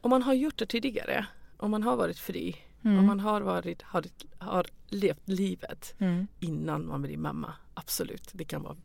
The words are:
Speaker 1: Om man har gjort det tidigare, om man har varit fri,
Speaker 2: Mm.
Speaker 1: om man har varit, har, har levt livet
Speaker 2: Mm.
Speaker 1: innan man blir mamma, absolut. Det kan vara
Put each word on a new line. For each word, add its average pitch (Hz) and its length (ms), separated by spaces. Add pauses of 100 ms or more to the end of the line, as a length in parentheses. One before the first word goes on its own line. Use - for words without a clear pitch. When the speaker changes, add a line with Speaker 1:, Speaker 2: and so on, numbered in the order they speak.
Speaker 1:
Om 240 80
man 254 140
har 269 100
gjort 277 240
det 220 80
tidigare, 226 600 (320)
om 208 140
man 214 120
har 247 120
varit 175 240
fri, 175 360 (280)
Speaker 2:
Mm. 202 160
Speaker 1:
om 196 60
man 202 140
har 208 220
varit, 175 400
har, 170 240 (320)
har 180 280 (220)
levt 196 420
livet 185 720
Speaker 2:
Mm. 185 280 (120)
Speaker 1:
innan 156 480
man 143 140
blir 143 160
mamma, 151 360 (200)
absolut. - 600
Det 175 120
kan 151 180
vara 156 220